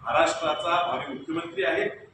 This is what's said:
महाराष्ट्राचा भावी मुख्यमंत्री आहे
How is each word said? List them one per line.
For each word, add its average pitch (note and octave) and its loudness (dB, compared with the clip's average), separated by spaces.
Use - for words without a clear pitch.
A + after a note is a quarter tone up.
महाराष्ट्राचा E3 2
भावी C3+ -4
मुख्यमंत्री - -4
आहे G3+ 2